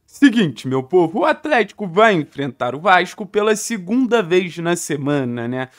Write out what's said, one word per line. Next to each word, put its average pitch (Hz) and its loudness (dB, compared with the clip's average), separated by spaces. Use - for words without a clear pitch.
Seguinte, 208 0
meu 131 0
povo, 180 2
o 180 2
Atlético 294 -2
vai 202 4
enfrentar 135 -4
o 143 -10
Vasco 180 0
pela 208 0
segunda 226 -2
vez 175 0
na 170 -2
semana, 135 -4
né? 127 -6